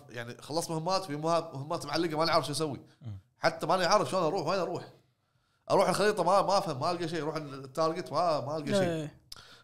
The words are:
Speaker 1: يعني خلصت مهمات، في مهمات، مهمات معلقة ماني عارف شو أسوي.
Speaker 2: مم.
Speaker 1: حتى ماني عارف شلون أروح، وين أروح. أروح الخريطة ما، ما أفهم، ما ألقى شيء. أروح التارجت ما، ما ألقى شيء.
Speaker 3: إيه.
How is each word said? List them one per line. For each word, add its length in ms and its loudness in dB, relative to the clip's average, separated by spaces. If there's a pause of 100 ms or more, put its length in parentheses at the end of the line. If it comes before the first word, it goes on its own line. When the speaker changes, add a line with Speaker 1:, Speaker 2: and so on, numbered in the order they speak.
(100)
Speaker 1:
يعني 300 -10
خلصت 300 -6
مهمات، 340 -2
في 120 -6
مهمات، 380 -2
مهمات 320 -6
معلقة 320 -2
ماني 120 2
عارف 160 2
شو 60 -4
أسوي. 280 -4 (220)
Speaker 2:
مم. 160 -12 (200)
Speaker 1:
حتى 280 0
ماني 180 4
عارف 260 4
شلون 120 2
أروح، 240 0
وين 120 2
أروح. 340 -4 (760)
أروح 180 6
الخريطة 360 2
ما، 180 6
ما 160 4
أفهم، 220 -2
ما 100 0
ألقى 180 -4
شيء. 140 -4
أروح 140 -4
التارجت 760 -4
ما، 280 2
ما 160 -6
ألقى 140 -4
شيء. 180 4
Speaker 3:
إيه. 260 -4 (500)